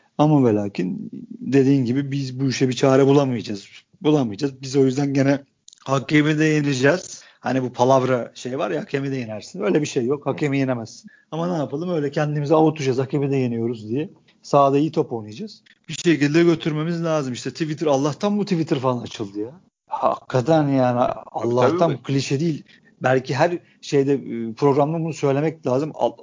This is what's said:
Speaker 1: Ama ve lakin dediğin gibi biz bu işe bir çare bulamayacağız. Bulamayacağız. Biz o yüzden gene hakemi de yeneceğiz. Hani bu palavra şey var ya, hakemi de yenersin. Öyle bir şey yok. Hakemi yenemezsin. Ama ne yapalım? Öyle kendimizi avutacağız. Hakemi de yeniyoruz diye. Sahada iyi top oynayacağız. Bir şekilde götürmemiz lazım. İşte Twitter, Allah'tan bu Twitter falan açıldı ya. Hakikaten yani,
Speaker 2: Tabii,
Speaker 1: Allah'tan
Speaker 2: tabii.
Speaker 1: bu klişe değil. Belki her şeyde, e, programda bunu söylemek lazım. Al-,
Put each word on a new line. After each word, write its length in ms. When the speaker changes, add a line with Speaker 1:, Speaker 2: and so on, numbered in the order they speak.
Speaker 1:
Ama 300
ve 60
lakin 560
dediğin 440
gibi 280
biz 280
bu 80
işe 200
bir 40
çare 340
bulamayacağız. 640
Bulamayacağız. 600
Biz 140
o 80
yüzden 300
gene 300
hakemi 540
de 60
yeneceğiz. 800
Hani 220
bu 100
palavra 640
şey 240
var 120
ya, 100
hakemi 300
de 60
yenersin. 460
Öyle 180
bir 60
şey 200
yok. 200
Hakemi 320
yenemezsin. 520
Ama 220
ne 40
yapalım? 340
Öyle 200
kendimizi 440
avutacağız. 440
Hakemi 320
de 60
yeniyoruz 520
diye. 220
Sahada 360
iyi 140
top 200
oynayacağız. 500
Bir 60
şekilde 500
götürmemiz 600
lazım. 280
İşte 180
Twitter, 360
Allah'tan 520
bu 60
Twitter 340
falan 240
açıldı 380
ya. 200
Hakikaten 800
yani, 300
Speaker 2:
Tabii, 220
Speaker 1:
Allah'tan 460
Speaker 2:
tabii. 160
Speaker 1:
bu 80
klişe 380
değil. 240
Belki 320
her 240
şeyde, 340
e, 380
programda 460
bunu 140
söylemek 540
lazım. 280
Al-, 280